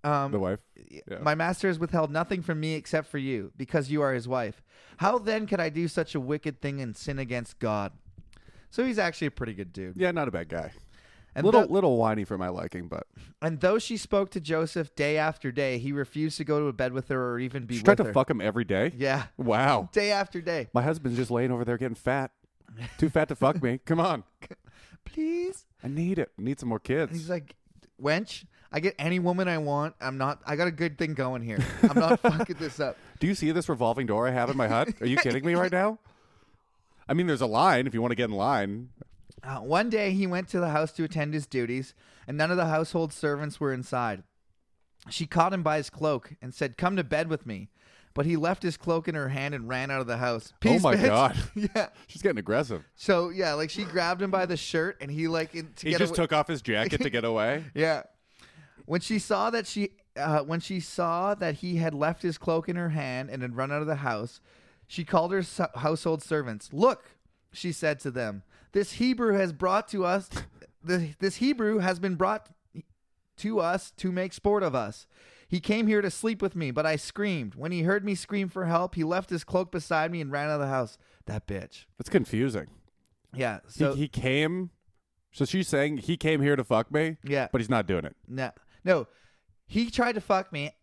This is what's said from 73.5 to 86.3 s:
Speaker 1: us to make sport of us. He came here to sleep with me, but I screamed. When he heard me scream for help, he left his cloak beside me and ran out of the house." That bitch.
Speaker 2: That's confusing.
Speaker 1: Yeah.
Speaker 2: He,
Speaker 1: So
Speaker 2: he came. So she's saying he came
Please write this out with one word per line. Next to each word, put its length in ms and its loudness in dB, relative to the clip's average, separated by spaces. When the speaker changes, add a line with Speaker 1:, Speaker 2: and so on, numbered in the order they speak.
Speaker 1:
us 380 0
to 120 -2
make 220 -2
sport 300 2
of 120 2
us. 320 -4
He 120 0
came 260 2
here 160 6
to 80 0
sleep 320 -2
with 140 -2
me, 160 -2
but 140 0
I 100 2
screamed. 580 -4
When 160 -8
he 120 -2
heard 220 2
me 120 0
scream 320 -4
for 180 -4
help, 300 0
he 80 0
left 260 -2
his 140 -4
cloak 260 0
beside 400 0
me 100 -4
and 120 -6
ran 180 -2
out 40 0
of 60 -2
the 80 0
house." 300 -2
That 220 -8
bitch. 380 -10
Speaker 2:
That's 120 -10
confusing. 560 0
Speaker 1:
Yeah. 320 -4
Speaker 2:
He, 120 -20
Speaker 1:
So 160 2
Speaker 2:
he 140 -2
came. 640 0
So 120 0
she's 240 0
saying 300 0
he 180 -2
came 260 2